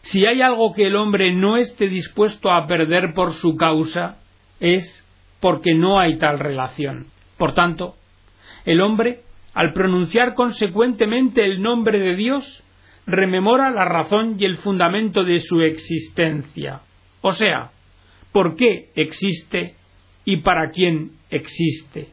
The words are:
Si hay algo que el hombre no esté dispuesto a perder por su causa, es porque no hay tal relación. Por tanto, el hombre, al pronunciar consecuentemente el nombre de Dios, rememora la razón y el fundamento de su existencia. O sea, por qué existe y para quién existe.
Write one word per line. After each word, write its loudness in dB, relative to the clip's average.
Si 0
hay 2
algo 2
que 2
el 0
hombre 2
no 2
esté -2
dispuesto -2
a 2
perder 0
por 0
su -2
causa, -2
es -2
porque 2
no 4
hay 2
tal 0
relación. -6
Por -2
tanto, -2
el 2
hombre, 0
al 0
pronunciar 2
consecuentemente 0
el 0
nombre 0
de 0
Dios, -4
rememora 2
la 0
razón 0
y 0
el -2
fundamento 0
de 2
su 0
existencia. -4
O -2
sea, -2
por 2
qué 0
existe -4
y 0
para 0
quién -2
existe. -6